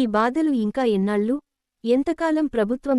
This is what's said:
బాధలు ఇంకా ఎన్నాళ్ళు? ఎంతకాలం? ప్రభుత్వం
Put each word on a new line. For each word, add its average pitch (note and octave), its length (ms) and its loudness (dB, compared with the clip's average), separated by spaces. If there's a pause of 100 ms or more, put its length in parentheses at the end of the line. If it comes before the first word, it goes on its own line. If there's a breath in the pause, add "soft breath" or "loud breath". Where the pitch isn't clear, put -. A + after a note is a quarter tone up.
బాధలు B3 500 0
ఇంకా A3 320 -2
ఎన్నాళ్ళు? G#3 460 0 (480)
ఎంతకాలం? D#4 640 0
ప్రభుత్వం B3 520 0